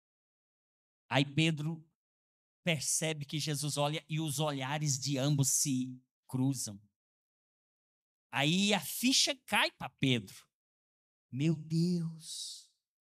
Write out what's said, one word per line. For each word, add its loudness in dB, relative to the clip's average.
Aí 4
Pedro 0
percebe -2
que -6
Jesus -4
olha -2
e -2
os -4
olhares -2
de -4
ambos 2
se 0
cruzam. -2
Aí 2
a 2
ficha 2
cai 2
pra -12
Pedro. 0
"Meu 2
Deus, -2